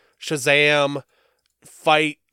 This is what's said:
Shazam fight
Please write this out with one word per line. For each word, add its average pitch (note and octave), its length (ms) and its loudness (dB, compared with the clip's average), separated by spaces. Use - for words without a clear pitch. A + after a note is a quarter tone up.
Shazam C#3+ 800 0
fight D#3 540 -2